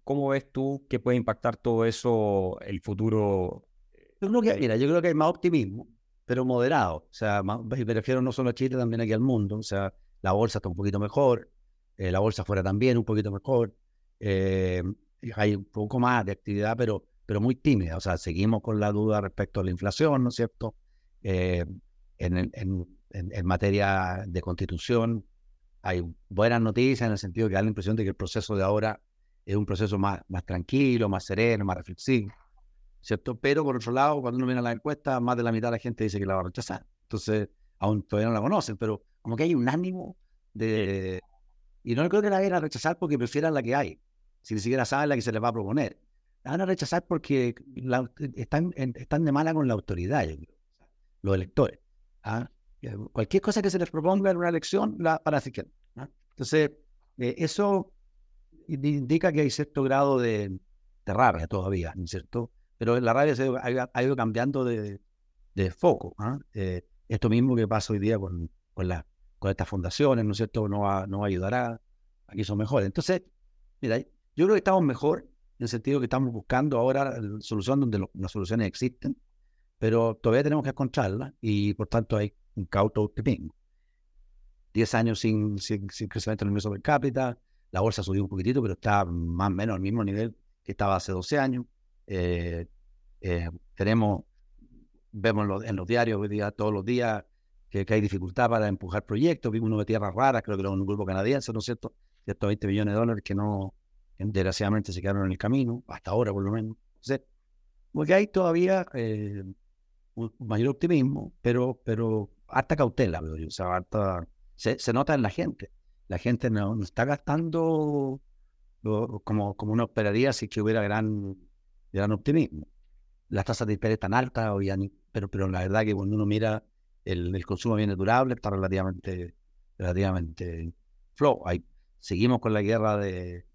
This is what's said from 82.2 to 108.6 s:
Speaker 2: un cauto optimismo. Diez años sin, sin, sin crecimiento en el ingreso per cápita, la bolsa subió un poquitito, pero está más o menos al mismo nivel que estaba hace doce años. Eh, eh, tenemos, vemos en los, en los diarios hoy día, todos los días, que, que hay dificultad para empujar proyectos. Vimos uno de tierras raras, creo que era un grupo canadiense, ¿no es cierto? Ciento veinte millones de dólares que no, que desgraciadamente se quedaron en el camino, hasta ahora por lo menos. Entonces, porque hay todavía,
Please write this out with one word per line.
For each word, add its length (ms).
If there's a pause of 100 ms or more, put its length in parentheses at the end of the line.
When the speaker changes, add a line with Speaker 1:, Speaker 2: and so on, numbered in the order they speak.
Speaker 2:
un 120
cauto 360
optimismo. 520 (1200)
Diez 200
años 260
sin, 380
sin, 300
sin 180
crecimiento 380
en 40
el 40
ingreso 180
per 120
cápita, 560 (320)
la 100
bolsa 220
subió 200
un 60
poquitito, 320
pero 140
está 320
más 420
o 20
menos 240
al 60
mismo 240
nivel 320 (260)
que 100
estaba 240
hace 160
doce 260
años. 260 (420)
Eh, 600 (560)
eh, 260 (260)
tenemos, 500 (880)
vemos 320
en 40
los, 160
en 120
los 100
diarios 340
hoy 80
día, 220
todos 220
los 120
días, 400 (460)
que, 160
que 80
hay 80
dificultad 480
para 180
empujar 380
proyectos. 440
Vimos 180
uno 100
de 80
tierras 280
raras, 280
creo 160
que 20
era 100
un 140
grupo 220
canadiense, 480
¿no 60
es 40
cierto? 300 (320)
Ciento 220
veinte 180
millones 260
de 80
dólares 240
que 100
no, 400 (440)
que 80
desgraciadamente 640
se 80
quedaron 240
en 80
el 60
camino, 500
hasta 220
ahora 240
por 100
lo 80
menos. 240 (200)
Entonces, 300 (640)
porque 200
hay 140
todavía, 640